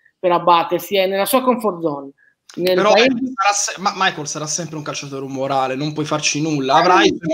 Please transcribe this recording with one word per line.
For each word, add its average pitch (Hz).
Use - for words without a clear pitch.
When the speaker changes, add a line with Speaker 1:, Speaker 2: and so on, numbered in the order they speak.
Speaker 1:
per 180
abbattersi, 170
è 190
nella 196
sua 262
comfort 226
zone, 139
nel 180
Speaker 2:
Però, 196
Speaker 1:
paese 220
Speaker 2:
eh, 262
sarà 202
se-, -
ma 190
Michael 175
sarà 151
sempre 156
un 147
calciatore 139
umorale, 135
non 151
puoi 151
farci 151
nulla, 139
Speaker 1:
Ma 151
Speaker 2:
avrai 180
Speaker 1:
non -
Speaker 2:
i -